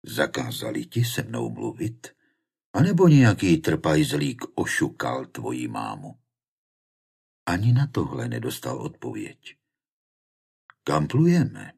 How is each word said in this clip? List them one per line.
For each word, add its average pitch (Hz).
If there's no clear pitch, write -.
„Zakázali -
ti 120
se -
mnou -
mluvit? 117
Anebo 175
nějaký 104
trpajzlík 76
ošukal 64
tvoji 62
mámu?“ 52
Ani 101
na 139
tohle 60
nedostal 62
odpověď. -
„Kam -
plujeme? 160